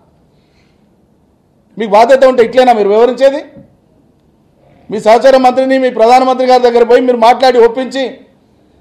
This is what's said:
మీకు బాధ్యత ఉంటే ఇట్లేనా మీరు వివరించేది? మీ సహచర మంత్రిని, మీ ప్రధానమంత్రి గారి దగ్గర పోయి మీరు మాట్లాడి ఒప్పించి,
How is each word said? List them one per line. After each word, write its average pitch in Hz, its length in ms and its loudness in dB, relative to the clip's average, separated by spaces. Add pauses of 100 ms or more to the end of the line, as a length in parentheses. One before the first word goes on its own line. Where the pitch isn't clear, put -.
(1800)
మీకు 214 120 -8
బాధ్యత 247 340 2
ఉంటే 247 200 2
ఇట్లేనా 240 280 0
మీరు 208 160 -2
వివరించేది? 254 560 0 (1500)
మీ 202 100 -8
సహచర 233 360 2
మంత్రిని, 262 420 0
మీ 254 120 -2
ప్రధానమంత్రి 254 560 0
గారి 247 160 2
దగ్గర 240 220 2
పోయి 240 160 2
మీరు 254 160 -2
మాట్లాడి 247 420 0
ఒప్పించి, 240 640 -2 (600)